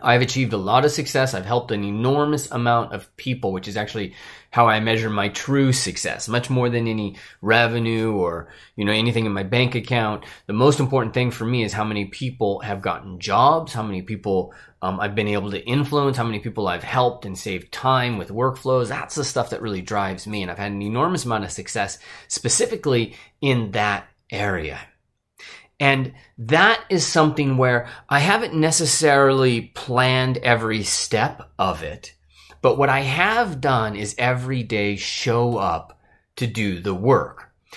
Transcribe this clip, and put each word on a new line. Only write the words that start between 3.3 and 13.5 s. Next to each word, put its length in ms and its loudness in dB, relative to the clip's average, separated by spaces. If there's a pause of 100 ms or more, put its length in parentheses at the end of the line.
which 160 -6
is 80 -8
actually 380 -6 (360)
how 180 6
I 120 4
measure 300 2
my 180 0
true 440 2
success, 560 -4
much 220 -2
more 180 2
than 180 0
any 300 -4 (240)
revenue 720 0
or, 360 -2 (280)
you 80 -4
know, 80 0
anything 340 2
in 60 -2
my 100 -4
bank 320 0
account. 500 -2 (220)
The 60 -6
most 280 4
important 340 0
thing 160 2
for 140 -8
me 180 0
is 100 -4
how 120 -2
many 220 -4
people 540 -4
have 220 -8
gotten 380 -6
jobs, 520 4